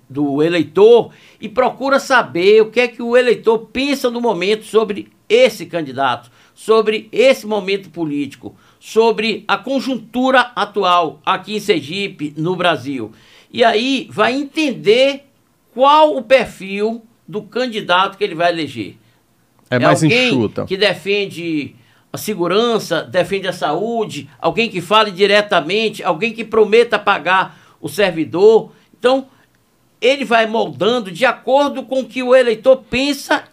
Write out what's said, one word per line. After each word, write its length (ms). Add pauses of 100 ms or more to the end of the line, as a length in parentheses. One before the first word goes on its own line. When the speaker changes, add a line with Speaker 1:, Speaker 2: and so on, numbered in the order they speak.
Speaker 1:
do 340
eleitor 680 (300)
e 80
procura 520
saber 600
o 80
que 100
é 80
que 140
o 140
eleitor 420 (140)
pensa 380
no 100
momento 440
sobre 440 (200)
esse 380
candidato, 640 (240)
sobre 580
esse 340
momento 440
político, 680 (240)
sobre 680
a 120
conjuntura 1000
atual 680
aqui 320
em 40
Sergipe, 760
no 200
Brasil. 560 (400)
E 100
aí 480
vai 240
entender 920 (480)
qual 420
o 60
perfil 840 (220)
do 160
candidato 760
que 80
ele 100
vai 160
eleger. 460 (720)
Speaker 2:
É 60
Speaker 1:
É 20
Speaker 2:
mais 240
Speaker 1:
alguém 260
Speaker 2:
enxuta. 360
Speaker 1:
que 140
defende 960 (360)
a 60
segurança, 840
defende 440
a 60
saúde, 800 (100)
alguém 300
que 100
fale 300
diretamente, 920
alguém 300
que 100
prometa 560
pagar 600 (240)
o 60
servidor. 840 (260)
Então, 280 (720)
ele 240
vai 220
moldando 640
de 160
acordo 560
com 180
o 60
que 160
o 120
eleitor 420 (120)
pensa 640